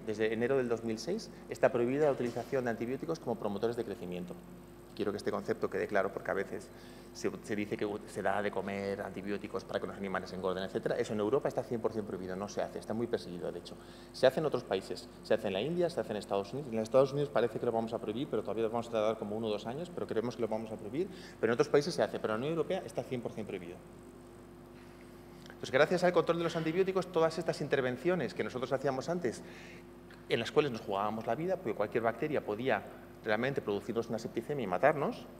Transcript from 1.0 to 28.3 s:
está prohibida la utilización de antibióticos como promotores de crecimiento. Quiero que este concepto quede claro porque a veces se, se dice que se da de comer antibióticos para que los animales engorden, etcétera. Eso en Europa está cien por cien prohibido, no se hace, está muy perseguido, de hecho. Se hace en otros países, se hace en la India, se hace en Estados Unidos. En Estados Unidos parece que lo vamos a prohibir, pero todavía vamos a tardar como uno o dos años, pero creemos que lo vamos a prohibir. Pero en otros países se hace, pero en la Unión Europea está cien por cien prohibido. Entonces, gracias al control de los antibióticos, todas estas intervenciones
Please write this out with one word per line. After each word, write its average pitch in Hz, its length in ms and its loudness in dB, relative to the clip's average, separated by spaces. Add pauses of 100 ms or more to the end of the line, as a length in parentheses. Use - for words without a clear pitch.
está 131 220 6
prohibida 131 360 4
la 139 40 6
utilización 120 540 0
de 117 60 2
antibióticos 120 480 -2
como 120 160 -2
promotores 110 420 0
de 117 80 0
crecimiento. 90 500 -6 (580)
Quiero 101 180 0
que 101 60 -2
este 101 140 -4
concepto 104 400 0
quede 95 160 0
claro 98 260 2
porque - 160 -6
a 90 60 2
veces 98 340 -4 (440)
se, - 180 0 (100)
se 110 140 -4
dice 104 200 -2
que 107 120 0 (180)
se - 160 -6
da 98 220 2
de 101 80 2
comer 98 500 -2
antibióticos 95 640 -4
para - 160 -2
que 92 80 -4
los 92 100 -8
animales 92 360 -2
engorden, 92 300 0
etcétera. - 360 0
Eso 117 140 0
en 107 60 0
Europa 123 280 4
está 123 160 0
cien 117 180 -2
por 110 120 2
cien 107 120 -2
prohibido, 92 300 -4
no 98 120 -4
se 98 140 -2
hace, 90 160 -4
está 98 160 -6
muy 117 140 0
perseguido, 87 440 -4
de 85 60 -6
hecho. - 180 -12 (360)
Se - 160 6
hace 131 120 4
en 160 60 2
otros 123 180 2
países, - 460 -2 (140)
se - 100 4
hace 110 140 4
en 98 60 2
la 95 80 2
India, 170 280 2
se 156 100 -4
hace - 120 0
en 107 60 -2
Estados 98 360 0
Unidos. 131 180 -4
En 113 60 0
Estados 131 340 6
Unidos 143 180 0
parece 117 300 2
que 120 60 -2
lo 120 60 2
vamos 113 220 2
a 110 40 0
prohibir, 110 320 -2
pero 107 140 0
todavía 110 240 0
vamos 117 220 -2
a - 20 -10
tardar 110 260 2
como 104 180 -4
uno 113 120 -2
o - 20 2
dos 104 160 0
años, 151 260 -6
pero 110 140 -4
creemos 110 300 0
que 117 80 -2
lo 107 40 2
vamos 110 240 -2
a 107 40 -6
prohibir. 110 320 -4 (320)
Pero 113 120 4
en 120 40 4
otros 143 140 4
países 147 260 6
se 117 80 4
hace, 104 160 0
pero 107 160 2
en 113 60 0
la 135 40 -2
Unión 165 140 0
Europea 175 260 0
está 127 160 -6
cien 123 180 -4
por 117 120 -6
cien 104 160 -6
prohibido. 90 300 -8 (1700)
Entonces, - 260 -10
gracias 160 320 6
al 175 100 8
control 165 240 6
de 170 60 0
los 165 120 0
antibióticos, 175 560 2
todas 160 280 4
estas 170 220 0
intervenciones 131 720 2